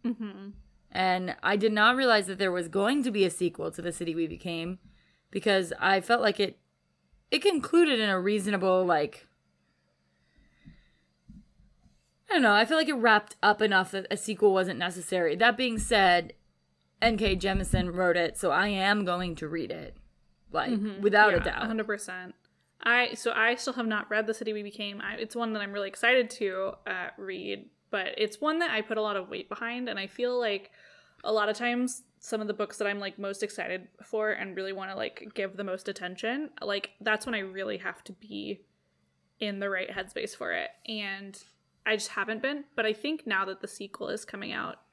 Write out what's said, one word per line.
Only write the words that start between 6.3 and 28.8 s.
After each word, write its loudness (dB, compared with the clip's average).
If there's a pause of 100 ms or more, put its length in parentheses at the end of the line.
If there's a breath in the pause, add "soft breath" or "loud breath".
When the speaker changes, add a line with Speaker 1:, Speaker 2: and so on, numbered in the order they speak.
Speaker 2:
it, -2 (720)
it 2
concluded 4
in 2
a 2
reasonable, 2
like, 2 (3000 soft breath)
I 0
don't 6
know, 6
I 8
feel 2
like 4
it 0
wrapped 4
up 6
enough 2
that -6
a -2
sequel 4
wasn't 2
necessary. 0
That 6
being -2
said, 4 (680)
N 4
K 2
Jemisin 0
wrote 4
it, 0
so 0
I 4
am 2
going -2
to -8
read -6
it, -10 (540)
like, -2
Speaker 1:
Mm-hmm. -2
Speaker 2:
without 6
a 4
Speaker 1:
Yeah, 2
Speaker 2:
doubt. -2
Speaker 1:
a -4
hundred -4
percent. -8 (480)
I, 2
so -2
I 2
still -4
have -2
not -2
read 0
The -2
City -4
We -6
Became. -10
I, -8
it's -8
one -2
that -4
I'm -8
really -4
excited 4
to, -4 (140)
uh, -6
read, -10 (240)
but -2 (100)
it's -2
one 2
that 0
I 0